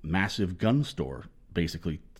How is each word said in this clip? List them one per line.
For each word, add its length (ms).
massive 560
gun 240
store 420
basically 460